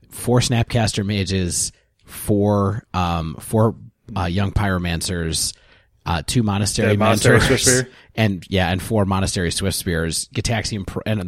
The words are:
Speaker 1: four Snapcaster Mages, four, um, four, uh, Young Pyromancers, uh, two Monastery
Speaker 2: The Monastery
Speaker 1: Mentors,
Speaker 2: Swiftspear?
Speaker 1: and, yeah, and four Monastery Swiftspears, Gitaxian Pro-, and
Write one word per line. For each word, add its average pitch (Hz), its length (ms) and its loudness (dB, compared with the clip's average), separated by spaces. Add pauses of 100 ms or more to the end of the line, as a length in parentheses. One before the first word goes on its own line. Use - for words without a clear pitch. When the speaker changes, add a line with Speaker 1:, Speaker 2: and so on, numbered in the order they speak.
Speaker 1:
four 120 300 0
Snapcaster 113 680 0
Mages, 95 680 -2 (320)
four, 101 880 0
um, 85 480 -2
four, 110 340 2 (400)
uh, 92 100 -2
Young 95 280 -2
Pyromancers, 87 1000 -2 (520)
uh, 82 200 -2
two 123 180 0
Monastery 104 500 0
Speaker 2:
The 104 40 2
Monastery 110 420 6
Speaker 1:
Mentors, 127 260 2
Speaker 2:
Swiftspear? 127 220 4 (280)
Speaker 1:
and, 98 340 0
yeah, 92 220 2
and 90 100 -2
four 107 240 0
Monastery 95 460 0
Swiftspears, 82 800 -2
Gitaxian 110 580 -4
Pro-, - 180 -8
and 107 220 -2